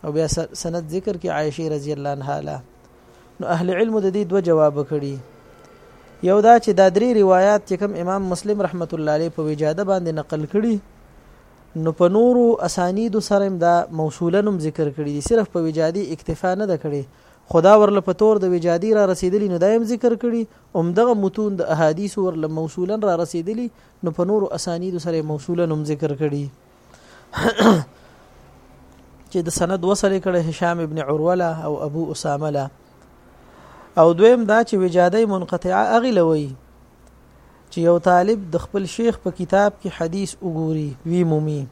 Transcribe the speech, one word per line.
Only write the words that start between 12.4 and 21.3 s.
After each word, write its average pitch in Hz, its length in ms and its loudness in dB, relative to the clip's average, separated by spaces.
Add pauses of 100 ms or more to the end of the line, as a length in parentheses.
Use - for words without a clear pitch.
اسانیدو 196 640 -2
سره 196 180 2
هم 190 160 -4
دا 170 100 4 (280)
موصولا 170 420 0
هم 208 120 0 (120)
ذکر 151 240 -2
کړي 147 240 -6
دي. 147 140 -6
صرف 226 260 2
په 170 140 0
وجادي 165 340 -2 (140)
اکتفا 180 440 -4
نه 214 120 -4
ده 160 100 -2
کړې، 143 200 -4 (460)
خو - 160 4
دا 196 140 10
ورله 202 320 4
په 180 100 -4
طور 214 240 4
د 180 80 0
وجادي 170 460 0
را 202 40 6 (100)
رسېدلي، 190 420 0
نو - 100 -2
دا 208 80 4
هم 233 100 2 (120)
ذکر 233 260 0
کړي. 233 200 -2 (340)
همدغه 196 500 2
متون 196 380 -4